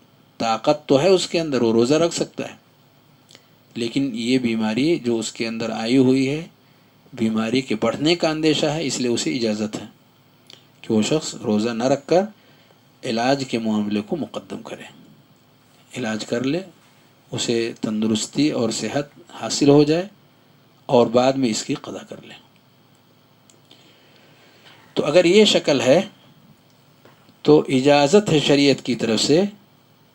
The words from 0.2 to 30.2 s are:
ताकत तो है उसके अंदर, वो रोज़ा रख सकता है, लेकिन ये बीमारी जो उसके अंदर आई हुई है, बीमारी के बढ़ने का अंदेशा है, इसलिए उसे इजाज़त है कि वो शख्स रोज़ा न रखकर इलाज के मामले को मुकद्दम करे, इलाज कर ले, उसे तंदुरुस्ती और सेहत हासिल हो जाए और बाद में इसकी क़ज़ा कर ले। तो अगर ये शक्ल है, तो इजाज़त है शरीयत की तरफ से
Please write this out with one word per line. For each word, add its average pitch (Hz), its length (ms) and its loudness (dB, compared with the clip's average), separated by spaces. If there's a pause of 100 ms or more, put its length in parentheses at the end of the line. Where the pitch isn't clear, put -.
ताकत 117 500 0
तो 139 80 6
है 160 140 2
उसके 180 280 0
अंदर, 147 200 -4
वो 117 120 2
रोज़ा 120 260 2
रख 165 160 0
सकता - 300 -8
है, - 160 -16 (1160)
लेकिन 120 400 -4
ये 120 240 0
बीमारी 117 600 0
जो 120 200 -2
उसके 113 260 -8
अंदर 113 280 -6
आई 113 240 -2
हुई 131 280 4
है, 151 240 -6 (640)
बीमारी 110 480 -2
के 113 160 -6
बढ़ने 135 380 0
का 170 140 0
अंदेशा 156 420 0
है, 156 140 -4
इसलिए 123 260 -4
उसे 117 200 -4
इजाज़त 107 440 -4
है - 160 -14 (920)
कि 113 100 -4
वो 107 100 2
शख्स 151 340 -4
रोज़ा 110 360 -2
न 113 100 -6
रखकर 156 440 0 (760)
इलाज 131 400 -2
के 123 160 -4
मामले 104 420 -2
को 180 160 -8
मुकद्दम - 460 -10
करे, - 240 -16 (1040)
इलाज 110 340 -6
कर 120 180 -4
ले, 156 200 -4 (680)
उसे 117 520 -4
तंदुरुस्ती 110 680 -2
और 117 220 -2
सेहत 113 380 -6 (200)
हासिल 123 380 0
हो 147 140 8
जाए 165 260 -2 (800)
और 120 200 4
बाद 127 280 2
में 131 120 0
इसकी - 280 -6
क़ज़ा 95 280 -14
कर - 180 -20
ले। - 100 -20 (2500)
तो - 80 0
अगर 165 220 4
ये 202 220 6
शक्ल 151 340 0
है, 147 300 2 (1300)
तो 151 200 6
इजाज़त 143 640 4
है 156 120 2
शरीयत 143 400 4
की 120 160 -4
तरफ 113 220 -2
से 170 280 2 (680)